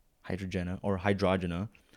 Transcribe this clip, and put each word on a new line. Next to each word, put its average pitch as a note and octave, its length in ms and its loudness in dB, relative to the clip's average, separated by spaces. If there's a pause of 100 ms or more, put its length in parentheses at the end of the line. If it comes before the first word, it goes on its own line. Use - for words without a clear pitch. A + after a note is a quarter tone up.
(300)
Hydrogena F2+ 540 -4
or G2 160 0
Hydrogena. F#2 720 2 (280)